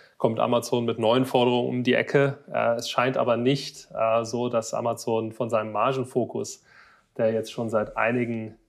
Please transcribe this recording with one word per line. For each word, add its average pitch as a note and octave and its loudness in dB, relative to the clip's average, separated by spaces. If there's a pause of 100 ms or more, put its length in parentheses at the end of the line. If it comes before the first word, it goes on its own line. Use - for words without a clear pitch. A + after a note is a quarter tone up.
(160)
kommt A2+ 0
Amazon A#2+ 0
mit A2+ -2
neuen A#2 4
Forderungen B2 2
um B2+ -2
die B2 4
Ecke. C#3 2 (140)
Äh, A#2 2
es A#2 -6
scheint B2+ 0
aber B2 2
nicht, B2+ -2 (100)
äh, A2+ 2
so, A#2+ -2
dass A#2 -2
Amazon A2+ -2
von A#2 -6
seinem A2 0
Margenfokus, A#2 -2 (520)
der A2+ 2
jetzt A2 -4
schon A#2 -6
seit G#2+ -2
einigen A2+ -2 (120)